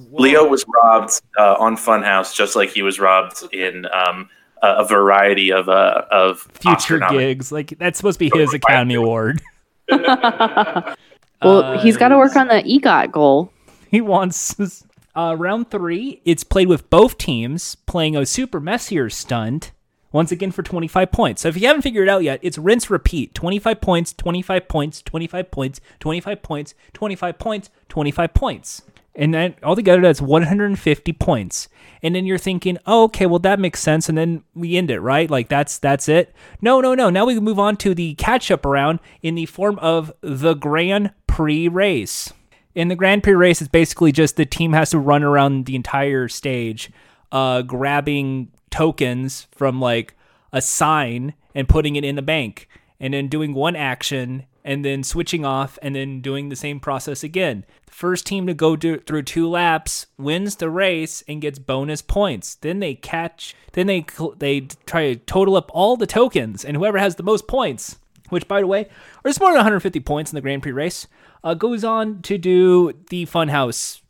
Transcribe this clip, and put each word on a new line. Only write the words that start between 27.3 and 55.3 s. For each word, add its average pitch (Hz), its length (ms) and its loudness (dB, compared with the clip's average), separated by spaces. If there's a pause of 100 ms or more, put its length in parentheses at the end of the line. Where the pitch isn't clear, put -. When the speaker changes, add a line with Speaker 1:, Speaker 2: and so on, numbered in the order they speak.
Speaker 1:
points, 214 320 -8 (200)
twenty-five 151 420 -2
points. - 500 -4 (340)
And 151 160 2
then 165 300 -2
altogether, 185 400 4
that's 165 180 6
one 147 220 4
hundred 202 360 0
fifty 156 340 -2
points. - 560 -4 (340)
And 165 120 -2
then 185 120 -2
you're 185 100 0
thinking, 180 480 -4
"Oh, 226 200 6
okay, 220 220 2
well, 175 120 4
that 196 220 2
makes 180 200 -2
sense." 160 280 2
And 160 100 0
then 165 240 -2 (120)
we 170 220 -4
end 180 140 0
it, 101 100 -4
right? 143 300 0
Like, 127 180 -2
that's, 147 300 -2
that's 139 300 0
it. 135 260 2 (260)
No, 254 200 4
no, 254 140 2
no. 247 160 2
Now 190 140 2
we 247 140 2
move 208 220 0
on 208 180 2
to 196 160 0
the 165 220 -4
catch-up - 500 0
round 143 320 0 (240)
in 165 140 -4
the 160 100 -6
form 202 320 -4
of 165 420 -2
the 151 340 0
Grand 175 580 0 (140)
Prix 156 420 0
race. 175 640 -2 (420)
In 170 140 0
the 180 80 -2
Grand 196 260 2
Prix 202 120 6
race, 175 280 4
it's 139 60 -8
basically 165 420 4
just 151 260 2
the 160 80 2
team 165 280 -2
has 156 180 2
to 165 80 2
run 147 240 2
around 139 440 2
the 131 100 -6
entire 135 500 -2
stage, 117 640 -8 (400)
uh, 131 320 0
grabbing 135 840 -4 (220)
tokens 131 840 -2
from, 131 280 -2
like, 117 340 -2 (380)
a 131 80 -2
sign 143 760 -2 (200)
and 135 140 -4
putting 151 260 2
it 147 100 -4
in 143 120 -4
the 139 60 -6
bank, 139 460 -4 (300)
and 135 160 -6
then 139 140 -4
doing 151 260 -4
one 160 220 -2
action 131 680 -6 (200)
and 143 200 -6
then 139 180 -4
switching 165 420 -6